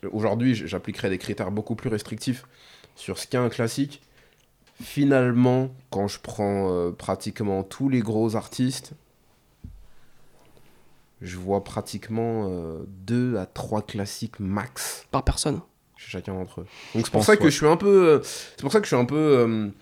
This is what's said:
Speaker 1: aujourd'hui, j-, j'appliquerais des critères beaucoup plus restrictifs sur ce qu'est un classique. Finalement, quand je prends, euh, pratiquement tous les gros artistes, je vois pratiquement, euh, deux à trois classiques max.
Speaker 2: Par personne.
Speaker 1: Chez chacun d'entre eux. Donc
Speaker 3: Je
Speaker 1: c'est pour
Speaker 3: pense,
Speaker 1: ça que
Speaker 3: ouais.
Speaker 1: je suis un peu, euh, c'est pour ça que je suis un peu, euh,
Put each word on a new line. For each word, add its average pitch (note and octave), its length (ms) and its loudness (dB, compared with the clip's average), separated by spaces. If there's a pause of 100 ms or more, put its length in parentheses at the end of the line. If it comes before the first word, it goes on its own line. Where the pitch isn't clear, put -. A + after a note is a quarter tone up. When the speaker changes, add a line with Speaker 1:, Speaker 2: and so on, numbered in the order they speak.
(140)
Speaker 1:
aujourd'hui, A2+ 420 2
j-, G#2 100 -6
j'appliquerais G2 440 -6
des F#2 80 -2
critères G2 340 -6
beaucoup G#2 240 -4
plus A#2+ 140 -6
restrictifs A2 560 -6 (500)
sur - 220 -10
ce - 100 -10
qu'est - 80 -6
un B2 140 2
classique. B2+ 520 -4 (800)
Finalement, B2+ 880 4 (200)
quand G2 180 0
je - 160 -8
prends, G2+ 480 0
euh, F2 200 0
pratiquement F#2+ 720 -4
tous C3+ 260 -4
les B2+ 100 2
gros A2 380 0
artistes, - 560 -4 (2250)
je F2+ 160 -12
vois G2 260 0
pratiquement, A2 840 -4
euh, E2 380 -6
deux A2+ 500 -2
à F#2 80 -2
trois - 360 -4
classiques - 580 -8
max. - 720 -6
Speaker 2:
Par C3+ 120 0
personne. - 380 0 (340)
Speaker 1:
Chez - 140 -20
chacun F#2+ 240 -8
d'entre F#2 280 -8
eux. F2+ 40 -12
Donc - 40 -20 (240)
Speaker 3:
Je A2+ 120 0
Speaker 1:
c'est - 60 -10
pour A2 80 4
Speaker 3:
pense, G#2+ 80 4
Speaker 1:
ça G#3+ 100 10
que G#3 80 2
Speaker 3:
ouais. C#3+ 60 8
Speaker 1:
je - 40 0
suis D3+ 120 4
un E3 100 6
peu, G3+ 100 0 (220)
euh, C#3+ 140 8
c'est - 380 -14
pour - 120 -4
ça G#3+ 60 6
que G3+ 60 -4
je - 40 -8
suis B2+ 120 4
un A#2+ 40 4
peu, C3+ 100 -2
euh, A#2+ 520 4 (140)